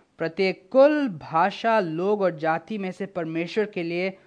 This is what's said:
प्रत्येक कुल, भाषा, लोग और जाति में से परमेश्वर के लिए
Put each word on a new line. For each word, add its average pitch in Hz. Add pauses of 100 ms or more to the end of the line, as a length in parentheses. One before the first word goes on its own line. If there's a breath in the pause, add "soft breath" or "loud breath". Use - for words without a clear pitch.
(180 soft breath)
प्रत्येक 170
कुल, 277
भाषा, 190
लोग 185
और 175
जाति 160
में 190
से 196
परमेश्वर 170
के 196
लिए 175